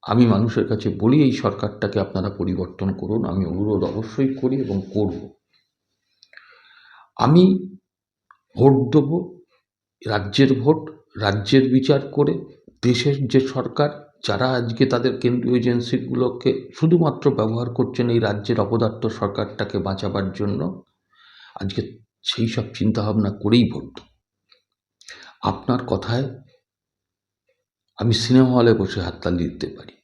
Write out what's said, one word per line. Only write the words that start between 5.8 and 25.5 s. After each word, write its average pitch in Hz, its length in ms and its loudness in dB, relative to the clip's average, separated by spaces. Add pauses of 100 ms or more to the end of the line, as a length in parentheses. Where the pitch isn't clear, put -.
আমি 185 600 4 (800)
ভোট 131 400 4
দেবো, 156 440 0 (680)
রাজ্যের 113 540 2
ভোট, 151 280 0 (320)
রাজ্যের 107 420 2
বিচার 131 380 2 (100)
করে, 147 220 0 (480)
দেশের 135 460 0
যে 131 120 4
সরকার, 135 680 -4 (160)
যারা 107 240 -2 (120)
আজকে 117 260 0
তাদের 127 340 0
কেন্দ্রীয় 123 380 0
এজেন্সিগুলোকে 123 960 -2 (240)
শুধুমাত্র 165 560 2
ব্যবহার 113 420 -2
করছেন 123 360 -2
এই 117 100 4
রাজ্যের 107 400 -2
অপদার্থ 110 420 0 (180)
সরকারটাকে 104 600 -4
বাঁচাবার 95 540 -4
জন্য, 104 280 -4 (960)
আজকে - 260 -6 (420)
সেই - 240 -4
সব 113 260 -4
চিন্তাভাবনা 107 560 0 (120)
করেই 113 280 4
ভোট। - 240 -10 (1500)
আপনার 120 440 -2